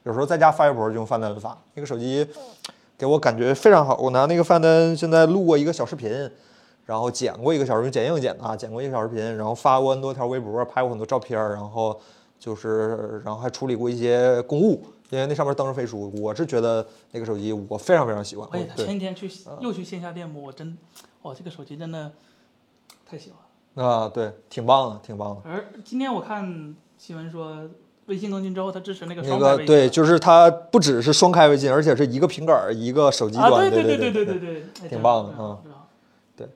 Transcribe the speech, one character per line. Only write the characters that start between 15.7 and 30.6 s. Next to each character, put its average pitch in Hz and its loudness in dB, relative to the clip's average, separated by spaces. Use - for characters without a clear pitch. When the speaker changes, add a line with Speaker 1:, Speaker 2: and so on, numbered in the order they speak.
Speaker 1:
飞 127 -6
书， 101 -10
我 107 -4
是 165 -4
觉 123 -2
得 113 0
那 117 -10
个 113 -8
手 110 -6
机 104 -6
我 107 -10
非 175 2
常 147 2
非 110 -4
常 104 -6
喜 101 -14
欢。 104 -14
Speaker 2:
哎， 175 -8
他 - -20
前 196 -6
几 202 -6
天 185 -10
去， 196 -16
Speaker 1:
对。 - -16
嗯。 143 -18
Speaker 2:
又 240 -8
去 180 -10
线 180 -14
下 175 -14
店 170 -14
铺， 147 -16
我 135 -18
真， 160 -16
哇， 143 -16
这 - -20
个 175 -16
手 156 -20
机 143 -18
真 165 -14
的 151 -12
太 160 -18
喜 - -20
欢 - -14
了。 123 2
Speaker 1:
啊， 104 -8
对， 110 -6
挺 120 -12
棒 127 2
的， 107 -14
挺 107 -16
棒 104 -8
的。 98 -16
Speaker 2:
而 196 -10
今 254 -10
天 262 -6
我 185 -6
看 175 -12
新 165 -18
闻 160 -14
说， 156 -14
微 196 -8
信 202 -8
更 190 -6
新 190 -6
之 185 -6
后， 190 -6
它 185 -12
支 190 -12
持 170 -12
那 175 -12
个 170 -10
Speaker 1:
那 135 -6
个， - -4
Speaker 2:
双 131 0
排 139 6
微 147 -4
信 151 6
了。 143 8
Speaker 1:
对， 131 4
就 160 2
是 165 6
它 170 10